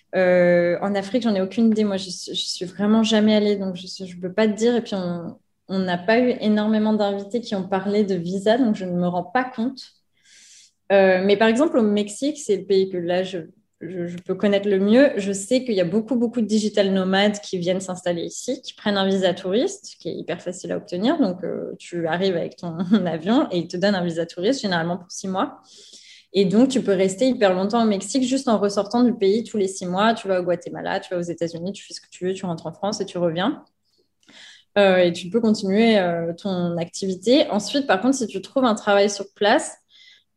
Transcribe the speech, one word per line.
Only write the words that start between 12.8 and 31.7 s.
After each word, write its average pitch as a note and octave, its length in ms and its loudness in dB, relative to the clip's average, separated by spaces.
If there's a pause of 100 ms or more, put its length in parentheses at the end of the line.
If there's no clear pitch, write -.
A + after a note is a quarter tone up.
que F#3+ 60 -6
là, F3+ 260 0
je, F#3 160 -6 (420)
je, F3 260 -8
je F3 120 -10
peux F#3 160 -6
connaître G3+ 340 2
le F#3+ 100 2
mieux. A3+ 380 6
Je G3+ 160 -4
sais B3 320 -2
qu'il A#3 100 -2
y F#3 60 2
a F3+ 40 2
beaucoup, G#3+ 320 -2
beaucoup A#3 240 -2
de G#3+ 60 0
digital G#3 460 2
nomades G3 480 2
qui - 180 -8
viennent F3+ 220 -2
s'installer F3+ 420 -6
ici, - 400 -8
qui - 120 -16
prennent G#3 220 -2
un F#3+ 100 0
visa F#3+ 280 2
touriste, A3+ 680 -4
qui - 80 -10
est - 60 -8
hyper - 260 -8
facile F3+ 320 -10
à F3+ 40 -2
obtenir. G3+ 420 -2
Donc, F#3 260 0
euh, - 340 -8
tu E3+ 280 -6
arrives F3 300 0
avec D#3+ 200 -6
ton E3+ 220 -10
<laughs> F#3 280 2
avion F3 440 0
et F3+ 80 -2
ils E3+ 100 -4
te - 80 -8
donnent G3 200 2
un F3 80 -2
visa E3 220 -2
touriste, A3 360 -2
généralement F3 340 0
pour - 140 -16
six - 180 -10
mois. F#3+ 320 -4 (720)
Et G3+ 120 4
donc, G#3 240 6
tu C4 140 0
peux G3+ 120 2
rester F#3+ 320 2
hyper A3 260 2
longtemps G#3 300 0
au A3+ 40 4
Mexique G#3 360 0
juste C4 260 -2
en G#3+ 100 4
ressortant G3+ 440 0
du A#3+ 120 4
pays G3+ 280 0
tous - 140 -10
les F#3+ 120 0
six F#3+ 180 -8
mois. G3+ 280 2
Tu A3 140 -8
vas F#3 120 0
au F3 40 -6
Guatemala, F3 560 -4
tu - 120 -12
vas F3+ 60 -4
aux F3 60 -4
États-Unis, E3+ 480 -6